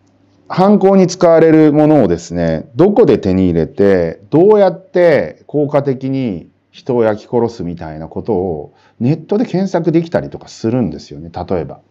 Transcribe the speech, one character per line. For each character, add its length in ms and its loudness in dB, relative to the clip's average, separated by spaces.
犯 300 2
行 180 2
に 100 4
使 200 -2
わ 140 4
れ 120 4
る 200 4
も 140 4
の 180 4
を 40 2
で 100 -2
す 160 -14
ね、 420 -4
ど 160 4
こ 140 4
で 120 4
手 160 -2
に 100 2
入 100 2
れ 120 0
て、 540 0
ど 240 4
う 40 2
や 100 4
っ 220 -10
て 560 0
効 220 -4
果 140 -2
的 280 -6
に 400 -6
人 260 -6
を 60 2
焼 240 -2
き 20 -20
殺 200 -2
す 140 -14
み 140 -8
た 180 -14
い 40 -16
な 100 -14
こ 140 -12
と 120 -4
を 400 -8
ネ 140 0
ッ 100 -10
ト 140 -4
で 80 -4
検 240 -4
索 200 -4
で 120 0
き 80 -10
た 100 -2
り 80 -8
と 100 -16
か 100 -20
す 220 -6
る 120 -2
ん 80 -4
で 80 -12
す 140 -20
よ 60 -16
ね、 140 -18
例 280 -6
え 40 -6
ば。 160 -16